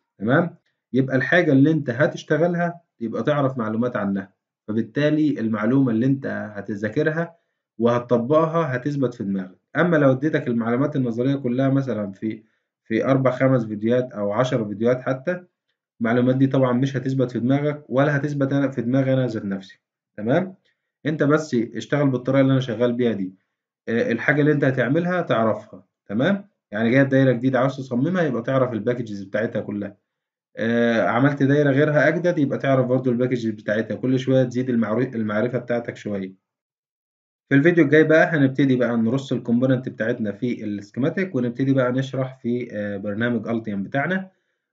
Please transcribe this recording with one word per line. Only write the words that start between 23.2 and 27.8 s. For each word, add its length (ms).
آه، 220
الحاجة 300
اللي 100
أنت 120
هتعملها 580
تعرفها. 640
تمام؟ 420
يعني 200
جايب 180
دايرة 220
جديدة 280
عاوز 180
تصممها، 460